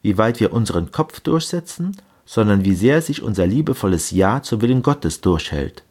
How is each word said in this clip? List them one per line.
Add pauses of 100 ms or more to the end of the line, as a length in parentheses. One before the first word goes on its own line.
wie
weit
wir
unseren
Kopf
durchsetzen, (280)
sondern
wie
sehr
sich
unser
liebevolles
Ja
zum
Willen
Gottes
durchhält.